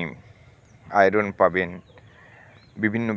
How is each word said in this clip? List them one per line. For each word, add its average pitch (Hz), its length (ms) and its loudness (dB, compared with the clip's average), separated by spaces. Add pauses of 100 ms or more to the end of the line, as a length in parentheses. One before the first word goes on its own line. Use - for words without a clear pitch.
(1000)
আয়রন 101 280 4 (120)
পাবেন, 90 300 2 (1080)
বিভিন্ন 110 400 -2